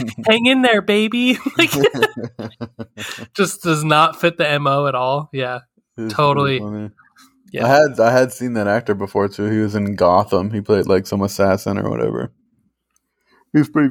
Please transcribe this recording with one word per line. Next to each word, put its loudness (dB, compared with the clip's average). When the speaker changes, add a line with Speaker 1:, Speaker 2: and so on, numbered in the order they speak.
Speaker 1:
<laughs> -6
Speaker 2:
"Hang 2
in 4
there, 2
baby." 0
<laughs> -4
Like, 2
<laughs> -6
just -2
does -2
not 2
fit 0
the 0
M -2
O 2
at -2
all. -2
Yeah, -6
Speaker 1:
It's -
pretty -6
Speaker 2:
totally. 0
Speaker 1:
funny. -8
Speaker 2:
Yeah. -2
Speaker 1:
I 4
had, 4
I 6
had 2
seen -6
that 0
actor 0
before -2
too. -6
He 0
was -2
in -2
Gotham. 2
He -4
played, 2
like, 2
some -2
assassin 0
or -4
whatever. -4
He's 2
pretty 2